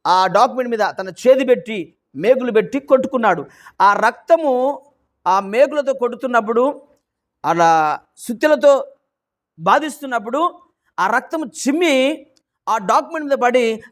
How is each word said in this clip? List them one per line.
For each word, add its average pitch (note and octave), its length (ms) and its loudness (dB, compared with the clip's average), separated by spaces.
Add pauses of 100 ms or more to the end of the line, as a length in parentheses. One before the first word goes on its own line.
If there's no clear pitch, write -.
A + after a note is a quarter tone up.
ఆ F#3 200 4
డాక్యుమెంట్ A#3 440 0
మీద A3+ 80 -4 (200)
తన F#3+ 100 -10
చేతి C4 360 2
పెట్టి, G#3+ 480 -2 (220)
మేకులు A#3+ 360 0
పెట్టి A3 280 0
కొట్టుకున్నాడు. A3+ 680 0 (360)
ఆ G3+ 120 6
రక్తము C4 880 0 (460)
ఆ F#3+ 120 2
మేకులతో C4 540 -4
కొడుతున్నప్పుడు, A#3+ 880 -4 (640)
అలా D#3+ 540 0 (180)
సుత్తెలతో C#4 680 0 (720)
బాధిస్తున్నప్పుడు, C4+ 1000 -2 (400)
ఆ F3 160 0
రక్తము D4+ 300 -4
చిమ్మి C#4+ 800 0 (440)
ఆ G#3+ 80 0
డాక్యుమెంట్ D4 520 -2
మీద C4+ 80 0
పడి A#3 440 0 (100)